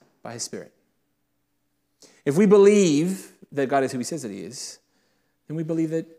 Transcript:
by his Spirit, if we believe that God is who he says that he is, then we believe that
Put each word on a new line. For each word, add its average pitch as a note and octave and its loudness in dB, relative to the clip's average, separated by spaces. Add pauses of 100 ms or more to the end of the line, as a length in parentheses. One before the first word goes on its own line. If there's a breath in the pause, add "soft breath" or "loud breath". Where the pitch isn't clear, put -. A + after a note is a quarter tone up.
(240)
by A2+ -14
his A#2 -10
Spirit, - -14 (1500 soft breath)
if C#3 -2
we G#3 4
believe F#3+ 4 (200)
that C#3 -4
God C3+ 0
is B2 -4
who C3+ -8
he B2 -6
says D#3 -10
that A2 -10
he G2 -12
is, G#2+ -16 (680)
then D3+ -10
we E3 -6
believe D#3+ -4
that D#3+ -4 (140)